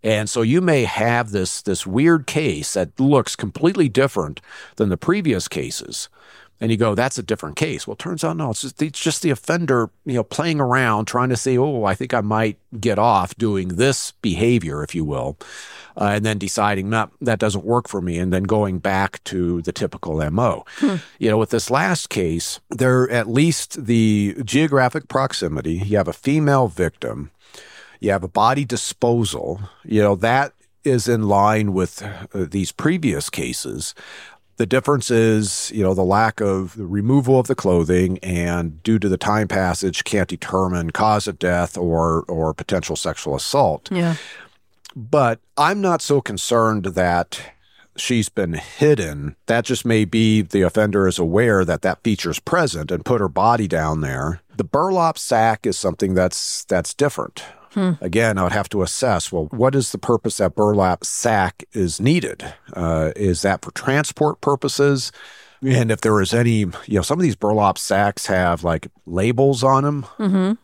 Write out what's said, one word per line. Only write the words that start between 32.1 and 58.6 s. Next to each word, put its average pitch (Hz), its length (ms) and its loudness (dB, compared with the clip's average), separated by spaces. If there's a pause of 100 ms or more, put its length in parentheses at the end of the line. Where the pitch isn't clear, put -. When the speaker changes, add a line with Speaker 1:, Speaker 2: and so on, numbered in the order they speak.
Speaker 1:
these 95 200 -2
previous 147 600 -2
cases. - 680 -8 (600)
The 113 100 0
difference 127 440 0
is, 110 640 2
you 107 80 0
know, 92 120 2
the 92 80 0
lack 107 380 2
of 95 360 -2
the 107 80 -8
removal 123 560 4
of 117 60 -2
the 131 80 0
clothing, 90 680 2
and 85 600 -4
due 113 160 2
to 98 100 0
the 92 80 2
time 104 320 0
passage, 92 560 0
can't 98 240 0
determine 90 600 -2
cause 107 360 2
of 95 120 -8
death 87 400 0
or, 82 500 0
or 80 240 -2
potential 82 420 -4
sexual 78 400 -6
assault. 104 560 0
Speaker 2:
Yeah. 170 260 0 (800)
Speaker 1:
But 123 460 0 (160)
I'm 180 240 2
not 180 220 0
so 143 180 2
concerned 110 640 0
that 87 560 0 (560)
she's 117 320 0
been 90 240 -2
hidden. 80 840 0 (100)
That 117 180 2
just 123 200 -2
may 110 200 4
be 110 380 4
the 95 200 2
offender 98 460 4
is 90 100 0
aware 95 460 4
that 80 180 -2
that 92 220 -2
feature's 95 340 -2
present 104 520 -2
and 82 140 -4
put 120 160 0
her 95 80 0
body 107 380 2
down 78 340 0
there. 71 420 -4 (140)
The 214 80 -2
burlap 165 540 0
sack 113 480 0
is 98 120 -2
something 92 360 -2
that's, - 500 -2
that's 90 300 -2
different. - 480 -4 (320)
Speaker 2:
Hmm. 185 180 2 (100)
Speaker 1:
Again, 104 340 2
I 95 60 0
would 90 100 0
have 101 160 -2